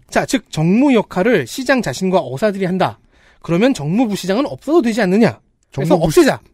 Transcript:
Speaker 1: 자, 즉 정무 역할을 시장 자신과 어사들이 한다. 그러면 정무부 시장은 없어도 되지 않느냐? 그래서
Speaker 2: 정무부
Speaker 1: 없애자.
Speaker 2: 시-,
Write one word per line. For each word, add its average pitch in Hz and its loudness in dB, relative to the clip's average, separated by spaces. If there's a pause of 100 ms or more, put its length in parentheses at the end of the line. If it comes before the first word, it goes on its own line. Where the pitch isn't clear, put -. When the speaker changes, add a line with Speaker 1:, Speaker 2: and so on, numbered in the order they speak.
Speaker 1:
자, - -2
즉 - -4
정무 214 2
역할을 190 0
시장 262 -2
자신과 180 -2
어사들이 190 -4
한다. 175 -2 (420)
그러면 202 0
정무부 196 -2
시장은 196 -2
없어도 285 -2
되지 226 -2
않느냐? 185 2 (340)
그래서 143 -4
Speaker 2:
정무부 160 2
Speaker 1:
없애자. 196 4
Speaker 2:
시-, - -20